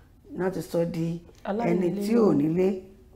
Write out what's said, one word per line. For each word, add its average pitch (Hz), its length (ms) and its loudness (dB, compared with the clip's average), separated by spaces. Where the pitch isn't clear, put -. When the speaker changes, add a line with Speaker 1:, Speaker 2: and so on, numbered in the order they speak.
Speaker 1:
náà 180 140 -2
ti 185 100 -6
sọ 170 240 -2
di 165 200 -4
ẹni 170 160 -4
Speaker 2:
Aláìnílé 190 580 0
Speaker 1:
tí 208 140 0
ò 220 100 6
Speaker 2:
lórí. 160 120 4
Speaker 1:
nílé, 180 440 0